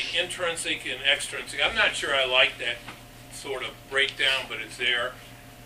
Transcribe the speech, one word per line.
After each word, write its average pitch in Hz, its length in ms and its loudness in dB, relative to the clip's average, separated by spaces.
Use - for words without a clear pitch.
intrinsic 170 680 0
and 131 180 -4
extrinsic. 139 640 0
I'm - 120 2
not 247 180 4
sure 151 200 0
I 135 120 4
like 131 320 6
that 120 180 -2
sort 131 300 -4
of 120 80 -4
breakdown, 135 600 2
but 113 100 -6
it's 110 180 -8
there. 123 360 2